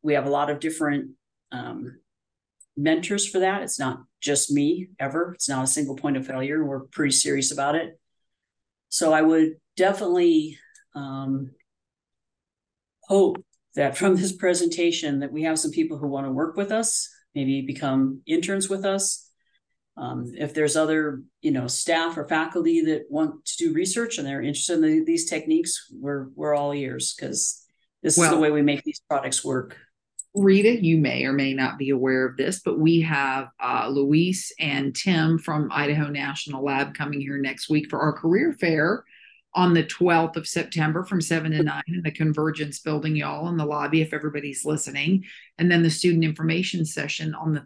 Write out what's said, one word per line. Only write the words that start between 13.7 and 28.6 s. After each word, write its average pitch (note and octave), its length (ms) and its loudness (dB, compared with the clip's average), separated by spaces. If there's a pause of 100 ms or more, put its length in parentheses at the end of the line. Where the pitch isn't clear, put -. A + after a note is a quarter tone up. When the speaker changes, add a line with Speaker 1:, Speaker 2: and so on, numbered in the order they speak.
Speaker 1:
that C#3 200 0
from F#3+ 200 4
this F3+ 160 2
presentation E3+ 880 0
that C#3 120 -6
we D3+ 120 -4
have D#3+ 160 0
some D3+ 120 -2
people D#3+ 280 -2
who D3 80 -4
wanna C#3 240 -4
work D#3 260 -4
with G3+ 140 -2
us, - 420 -2 (220)
maybe C3+ 260 0
become C3+ 640 0
interns F#3 440 0
with G3 140 -4
us. G3 460 -2 (680)
Um, B2 400 -8
if D3 200 -6
there's D3+ 200 2
other, D#3 460 0 (200)
you D3+ 100 0
know, B2+ 160 0
staff E3 500 -2
or D3 100 -6
faculty E3 540 2
that D#3 280 0
want D3+ 360 -4
to - 120 -8
do E3 160 0
research F#3+ 440 -2
and C#3+ 100 -6
they're C#3 140 -6
interested C#3+ 320 -2
in D#3+ 80 2
the, D#3 240 4
these E3 240 0
techniques, - 640 -2
we're, C3+ 440 -6
we're D3+ 200 0
all C#3+ 180 0
ears C3 440 -4
'cause - 460 -4 (380)
this D#3 160 2
is F3 60 6
the D#3+ 80 6
Speaker 2:
Well, D#3+ 100 4
Speaker 1:
way D3+ 100 4
we D3 120 2